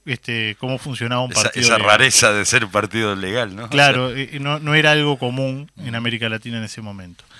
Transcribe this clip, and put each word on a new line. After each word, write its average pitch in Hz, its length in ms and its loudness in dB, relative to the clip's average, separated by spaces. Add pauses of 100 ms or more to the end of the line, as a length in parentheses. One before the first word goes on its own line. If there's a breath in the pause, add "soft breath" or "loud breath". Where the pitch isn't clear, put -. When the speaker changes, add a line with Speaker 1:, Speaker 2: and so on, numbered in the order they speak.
Speaker 1:
este, 117 540 -4
cómo 131 180 -4
funcionaba 123 440 -4
un 127 100 -4
Speaker 2:
Esa, 107 120 0
Speaker 1:
partido 120 220 -2
Speaker 2:
esa 117 120 4
Speaker 1:
legal. 104 140 4
Speaker 2:
rareza 117 420 6
de 104 120 0
ser 113 220 2
partido 104 480 -2
legal, 98 400 -4
¿no? 120 140 -12
Speaker 1:
Claro, 135 380 4
Speaker 2:
O 120 60 -6
sea, 135 100 -6
Speaker 1:
eh, 139 160 -10
no, 147 200 -4
no 151 160 -2
era 151 160 4
algo 147 280 2
común 131 580 -4
en 131 140 -10
Speaker 2:
Mm. 117 40 -6
Speaker 1:
América 117 340 -4
Latina 113 280 -8
en 110 60 -6
ese 110 180 -12
momento. 95 420 -16 (160 loud breath)